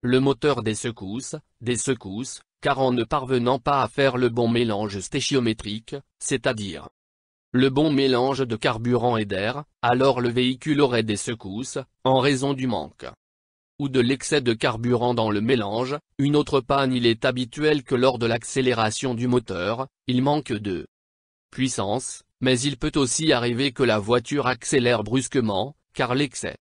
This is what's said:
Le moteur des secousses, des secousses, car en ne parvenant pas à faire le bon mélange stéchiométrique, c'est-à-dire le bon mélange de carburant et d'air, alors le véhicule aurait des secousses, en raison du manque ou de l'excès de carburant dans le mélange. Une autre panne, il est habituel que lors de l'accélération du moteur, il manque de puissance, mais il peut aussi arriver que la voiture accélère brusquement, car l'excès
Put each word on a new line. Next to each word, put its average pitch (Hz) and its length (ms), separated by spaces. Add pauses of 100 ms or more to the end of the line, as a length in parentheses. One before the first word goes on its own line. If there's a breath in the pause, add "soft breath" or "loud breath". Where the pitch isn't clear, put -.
Le 123 180
moteur 139 420
des 107 120
secousses, 110 600 (240)
des 117 160
secousses, 113 640 (240)
car 135 160
en 131 120
ne 120 120
parvenant 131 540
pas 139 240
à 110 60
faire 135 280
le 123 140
bon 117 180
mélange 107 500
stéchiométrique, 113 960 (220)
c'est-à-dire 107 680 (640)
le 127 160
bon 147 240
mélange 131 460
de 120 180
carburant 120 600
et 107 80
d'air, 104 380 (180)
alors 127 400
le 120 80
véhicule 127 500
aurait 123 220
des 107 160
secousses, 113 580 (280)
en 131 160
raison 139 340
du 131 120
manque 80 380 (760)
ou 139 120
de 131 100
l'excès 139 400
de 120 140
carburant 120 580
dans 113 180
le 104 120
mélange. 120 560 (180)
Une 143 200
autre 143 240
panne, 135 340
il 120 100
est 117 220
habituel 131 560
que 131 120
lors 123 240
de 117 60
l'accélération 120 880
du 120 140
moteur, 117 580 (200)
il 127 160
manque 147 300
de 104 340 (640)
puissance, 123 720 (180)
mais 127 180
il 135 200
peut 151 180
aussi 151 340
arriver 120 420
que 135 100
la 110 160
voiture 120 480
accélère 120 580
brusquement, 117 720 (160)
car 127 220
l'excès 131 480